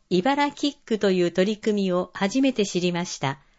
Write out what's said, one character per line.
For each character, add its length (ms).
茨 420
キ 180
ッ 140
ク 160
と 120
い 140
う 60
取 260
り 20
組 240
み 100
を 220
初 260
め 140
て 100
知 160
り 100
ま 140
し 140
た。 200